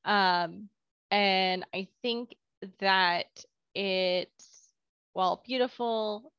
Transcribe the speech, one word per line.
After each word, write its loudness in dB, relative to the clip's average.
Um, 0
and 2
I -6
think -6
that 2
it, 0
while 0
beautiful -4